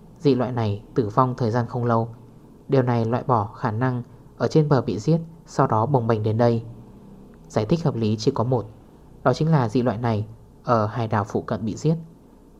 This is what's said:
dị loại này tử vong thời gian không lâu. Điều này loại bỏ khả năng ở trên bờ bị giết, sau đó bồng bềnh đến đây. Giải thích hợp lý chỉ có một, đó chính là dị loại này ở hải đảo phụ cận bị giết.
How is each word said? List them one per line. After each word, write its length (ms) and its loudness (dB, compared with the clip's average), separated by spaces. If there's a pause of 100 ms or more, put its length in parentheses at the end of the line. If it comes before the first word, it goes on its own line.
(200)
dị 160 4
loại 160 -2
này 320 -2 (100)
tử 160 0
vong 280 2
thời 140 0
gian 160 0
không 180 -4
lâu. 240 0 (580)
Điều 140 2
này 240 0
loại 180 -2
bỏ 220 2
khả 260 -6
năng 320 -2 (340)
ở 100 0
trên 220 2
bờ 120 4
bị 180 -4
giết, 200 0 (260)
sau 220 0
đó 180 0
bồng 220 2
bềnh 160 0
đến 140 0
đây. 260 2 (840)
Giải 180 -2
thích 180 0
hợp 120 0
lý 240 0
chỉ 120 0
có 120 0
một, 220 0 (580)
đó 100 4
chính 180 0
là 180 4
dị 120 0
loại 160 0
này 300 -2 (360)
ở 220 2
hải 220 -4
đảo 160 0
phụ 180 -4
cận 240 -6
bị 100 -4
giết. 200 0 (640)